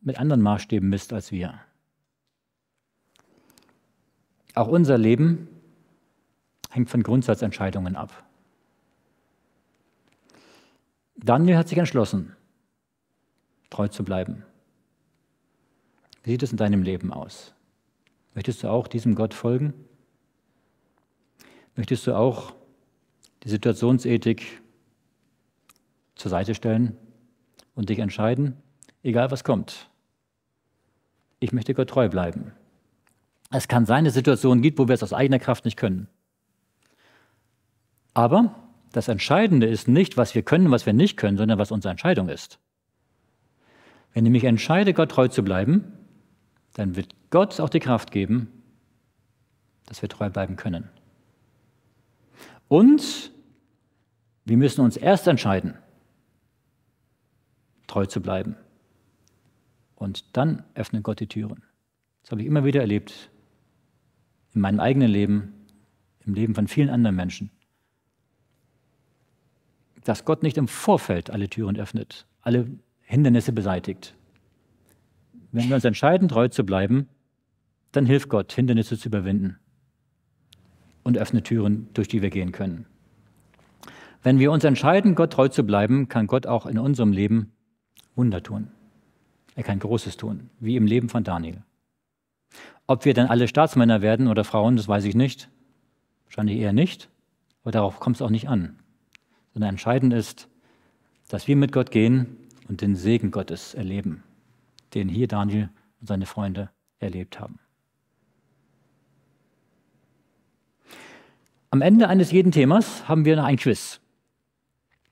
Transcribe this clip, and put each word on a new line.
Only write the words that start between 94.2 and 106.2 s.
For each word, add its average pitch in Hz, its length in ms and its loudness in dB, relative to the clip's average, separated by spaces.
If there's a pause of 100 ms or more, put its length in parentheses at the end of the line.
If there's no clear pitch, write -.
oder 107 160 2
Frauen, 113 340 0
das 101 100 -4
weiß 101 180 0
ich 101 100 -2
nicht. 127 340 -2 (760)
Wahrscheinlich 107 320 -4
eher 104 160 -2
nicht. 151 360 0 (520)
Aber 117 100 -8
darauf 101 280 -2
kommt 127 180 -2
es - 40 -8
auch 123 80 -2
nicht 110 200 -2
an. 92 300 -4 (760)
Sondern 107 180 -4
entscheidend 123 420 0
ist, - 360 -6 (800)
dass - 180 -8
wir 143 80 4
mit 139 160 2
Gott 131 200 -2
gehen 120 460 2 (300)
und 92 140 -10
den 101 140 2
Segen 104 360 0
Gottes - 420 -10
erleben, 95 500 -8 (680)
den 98 160 -4
hier 110 180 -2
Daniel 104 420 -2 (320)
und 110 60 -20
seine 95 180 -4